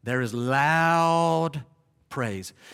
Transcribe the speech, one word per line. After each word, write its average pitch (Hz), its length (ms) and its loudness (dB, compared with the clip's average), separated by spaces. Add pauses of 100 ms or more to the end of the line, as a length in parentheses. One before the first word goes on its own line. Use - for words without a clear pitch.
There 127 180 -2
is 110 120 -4
loud 165 1300 2 (460)
praise. 104 440 -6 (200)